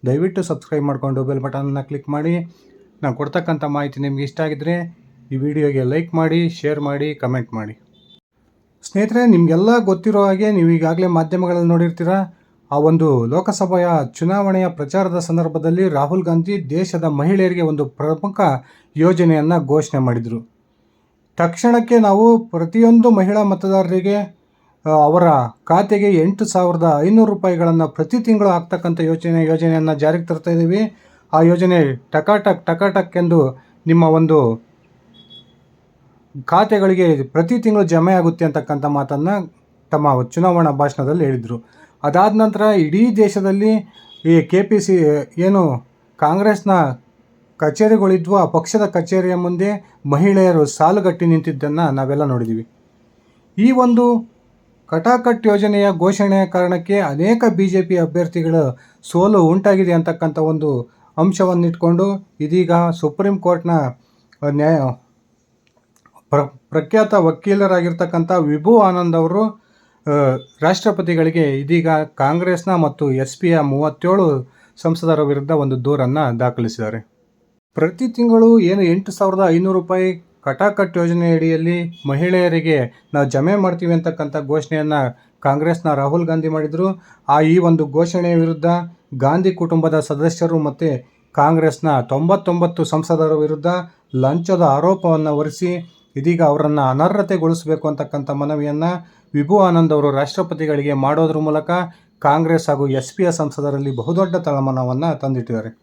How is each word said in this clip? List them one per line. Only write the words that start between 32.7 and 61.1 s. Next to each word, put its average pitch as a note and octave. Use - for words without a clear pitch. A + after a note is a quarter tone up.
ಎಂದು E3
ನಿಮ್ಮ E3
ಒಂದು D#3+
ಖಾತೆಗಳಿಗೆ F#3
ಪ್ರತಿ E3+
ತಿಂಗಳು G#3+
ಜಮೆ E3+
ಆಗುತ್ತೆ E3+
ಅಂತಕ್ಕಂಥ C#3+
ಮಾತನ್ನ C#3+
ತಮ್ಮ D3
ಚುನಾವಣಾ E3
ಭಾಷಣದಲ್ಲಿ C#3+
ಹೇಳಿದ್ರು. A#2+
ಅದಾದ F3+
ನಂತರ G#3+
ಇಡೀ G#3
ದೇಶದಲ್ಲಿ G3+
ಈ E3
ಕೆ F#3
ಪಿ G3+
ಸಿ, F#3
ಏನು F3+
ಕಾಂಗ್ರೆಸ್ನ G3
ಕಚೇರಿಗಳಿದ್ವು, F#3+
ಆ F#3
ಪಕ್ಷದ F3+
ಕಚೇರಿಯ F3+
ಮುಂದೆ F3+
ಮಹಿಳೆಯರು F3
ಸಾಲುಗಟ್ಟಿ F3
ನಿಂತಿದ್ದನ್ನ D3+
ನಾವೆಲ್ಲ C#3
ನೋಡಿದ್ದೀವಿ. A#2
ಈ A#3
ಒಂದು A#3+
ಕಟಾಕಟ್ A#3
ಯೋಜನೆಯ G3+
ಘೋಷಣೆಯ G3
ಕಾರಣಕ್ಕೆ F3+
ಅನೇಕ F#3
ಬಿ G3
ಜೆ F#3
ಪಿ F3
ಅಭ್ಯರ್ಥಿಗಳ E3
ಸೋಲು F#3+
ಉಂಟಾಗಿದೆ F#3+
ಅಂತಕ್ಕಂಥ E3
ಒಂದು D#3